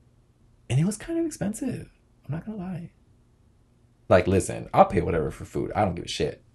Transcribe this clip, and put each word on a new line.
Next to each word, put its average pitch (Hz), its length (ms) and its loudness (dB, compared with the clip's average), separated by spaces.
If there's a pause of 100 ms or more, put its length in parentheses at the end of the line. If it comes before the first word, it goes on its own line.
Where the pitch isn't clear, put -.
(680)
And 127 100 2
it 160 60 4
was 208 100 0
kind 330 240 -4
of 339 60 2
expensive. - 680 -6 (340)
I'm - 60 -8
not 160 140 -6
gonna 214 120 -8
lie. 175 340 -8 (1160)
Like, 92 180 8
listen, - 480 0
I'll 139 120 8
pay 92 160 0
whatever 82 280 -2
for - 140 -12
food. - 320 -6
I 101 80 2
don't 90 120 0
give 87 100 -10
a - 20 -12
shit. - 340 -4 (140)